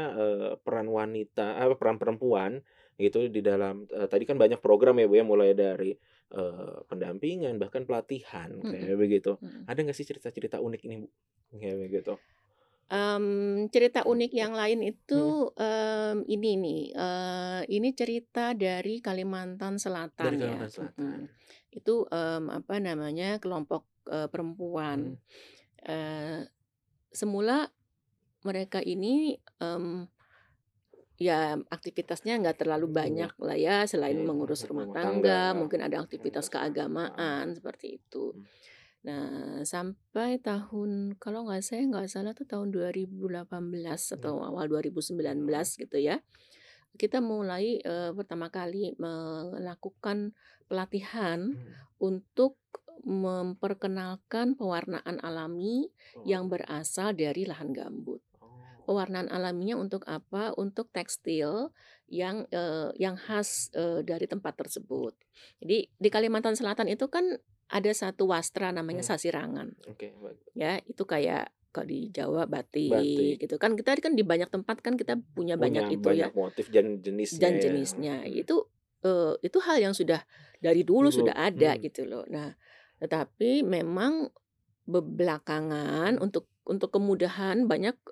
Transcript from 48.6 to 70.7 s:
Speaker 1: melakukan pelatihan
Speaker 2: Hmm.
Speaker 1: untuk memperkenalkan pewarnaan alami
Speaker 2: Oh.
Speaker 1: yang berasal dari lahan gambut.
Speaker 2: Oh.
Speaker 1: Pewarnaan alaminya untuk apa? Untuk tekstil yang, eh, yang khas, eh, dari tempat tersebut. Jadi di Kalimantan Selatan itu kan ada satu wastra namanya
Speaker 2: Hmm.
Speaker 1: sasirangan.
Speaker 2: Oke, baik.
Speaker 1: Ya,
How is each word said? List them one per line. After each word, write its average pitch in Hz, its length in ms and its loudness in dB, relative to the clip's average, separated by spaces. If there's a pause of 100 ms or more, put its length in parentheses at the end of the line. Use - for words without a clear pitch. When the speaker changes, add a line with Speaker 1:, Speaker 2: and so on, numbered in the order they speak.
Speaker 1:
melakukan 175 1400 -6 (260)
pelatihan 190 840 -4
Speaker 2:
Hmm. 185 220 -10 (260)
Speaker 1:
untuk 190 640 0 (800)
memperkenalkan 190 1120 -4
pewarnaan 175 640 -4
alami 175 640 -4 (260)
Speaker 2:
Oh. 240 100 -20
Speaker 1:
yang 185 240 0
berasal 180 640 -4
dari 160 320 -2
lahan 160 260 -6
gambut. - 520 -10 (160)
Speaker 2:
Oh. - 460 -20
Speaker 1:
Pewarnaan 190 440 0
alaminya 180 480 -2
untuk 196 280 -4
apa? - 500 -6
Untuk 196 360 -6
tekstil 175 840 -4 (340)
yang, 190 420 -4
eh, 160 480 -2
yang 185 200 0
khas, - 560 -4
eh, 165 300 0
dari 170 220 -4
tempat 180 320 -6
tersebut. - 600 -6 (420)
Jadi 202 320 0
di - 180 0
Kalimantan 220 460 2
Selatan 220 320 0
itu 220 200 0
kan 339 180 0 (440)
ada 202 220 2
satu 196 360 0
wastra 185 440 0
namanya 170 300 -4
Speaker 2:
Hmm. 170 100 -4
Speaker 1:
sasirangan. 151 580 -2 (180)
Speaker 2:
Oke, 107 280 -14
baik. 101 240 -14 (140)
Speaker 1:
Ya, 160 280 -2